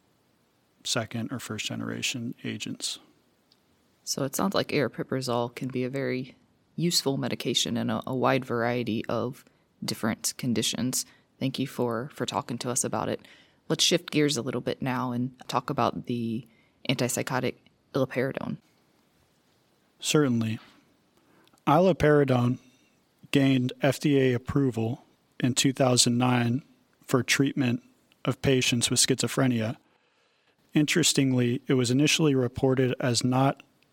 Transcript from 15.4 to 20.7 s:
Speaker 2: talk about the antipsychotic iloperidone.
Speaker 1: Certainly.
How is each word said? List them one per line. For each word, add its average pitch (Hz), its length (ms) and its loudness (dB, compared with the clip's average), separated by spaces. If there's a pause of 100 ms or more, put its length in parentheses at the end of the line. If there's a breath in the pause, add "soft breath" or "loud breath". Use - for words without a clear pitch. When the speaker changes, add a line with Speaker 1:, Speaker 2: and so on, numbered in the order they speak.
Speaker 2:
talk 123 220 -2
about 120 380 -2
the 117 380 -6 (440 soft breath)
antipsychotic 123 680 -2 (380)
iloperidone. 131 640 -4 (1400)
Speaker 1:
Certainly. 117 600 2 (1080 soft breath)